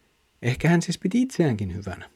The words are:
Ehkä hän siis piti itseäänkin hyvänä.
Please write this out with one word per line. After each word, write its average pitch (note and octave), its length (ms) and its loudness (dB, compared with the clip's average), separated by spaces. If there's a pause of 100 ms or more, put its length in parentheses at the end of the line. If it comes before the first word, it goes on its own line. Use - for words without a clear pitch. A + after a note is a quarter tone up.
(420)
Ehkä B2+ 280 0
hän E3+ 120 6
siis E3+ 160 -4
piti A#3 240 0
itseäänkin A2+ 540 0
hyvänä. F#2+ 400 -10